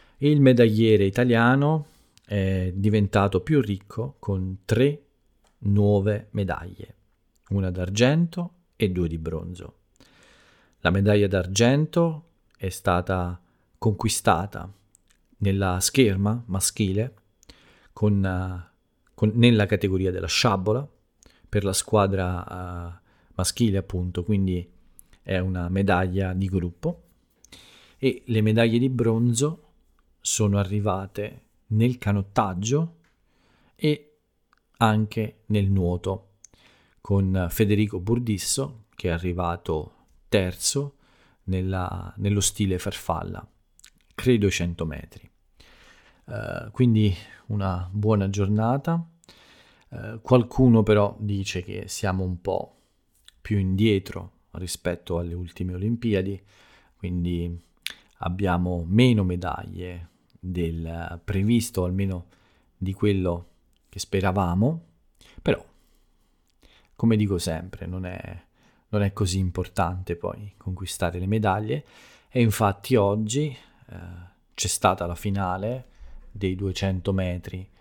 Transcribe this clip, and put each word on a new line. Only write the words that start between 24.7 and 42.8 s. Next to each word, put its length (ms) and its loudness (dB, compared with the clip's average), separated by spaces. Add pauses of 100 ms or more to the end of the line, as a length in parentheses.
è 160 -2
una 320 -2
medaglia 640 0
di 160 -2
gruppo. 540 -4 (920)
E 280 -2
le 160 0
medaglie 380 4
di 100 2
bronzo 800 0 (520)
sono 360 0
arrivate 880 -4 (220)
nel 300 2
canottaggio 1000 -2 (800)
e 420 -2 (600)
anche 720 0
nel 220 2
nuoto, 580 -2 (720)
con 480 0
Federico 500 0
Burdisso, 840 -4 (100)
che 140 -4
è 20 0
arrivato 840 -4 (340)
terzo 680 -2 (480)
nella, 720 -4
nello 240 2
stile 360 0
farfalla, 680 -6 (680)